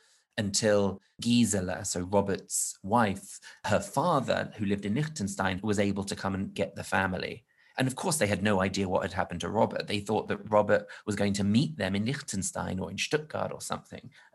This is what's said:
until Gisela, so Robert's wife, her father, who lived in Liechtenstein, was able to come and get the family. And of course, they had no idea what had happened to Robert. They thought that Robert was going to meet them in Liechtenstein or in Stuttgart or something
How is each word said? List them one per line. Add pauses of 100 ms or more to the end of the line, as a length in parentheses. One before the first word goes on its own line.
(380)
until (220)
Gisela,
so
Robert's
wife, (240)
her
father,
who
lived
in
Liechtenstein,
was
able
to
come
and
get
the
family. (320)
And
of
course,
they
had
no
idea
what
had
happened
to
Robert.
They
thought
that
Robert (200)
was
going
to
meet
them
in
Liechtenstein
or
in
Stuttgart
or
something (240)